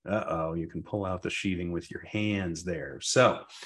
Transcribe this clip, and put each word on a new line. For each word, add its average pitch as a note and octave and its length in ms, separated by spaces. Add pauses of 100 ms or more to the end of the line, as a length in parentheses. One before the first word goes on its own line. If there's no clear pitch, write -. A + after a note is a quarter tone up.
uh-oh, E2 440
you E2 140
can - 160
pull G2+ 220
out F#2 160
the F2 80
sheathing F2 440
with E2 180
your - 140
hands G2 580
there. D2 380
So A#2+ 400 (240)